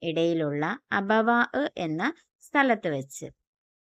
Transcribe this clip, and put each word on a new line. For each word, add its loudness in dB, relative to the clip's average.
ഇടയിലുള്ള 0
അബവാ 2
എന്ന -4
സ്ഥലത്ത് 0
വെച്ച്. -6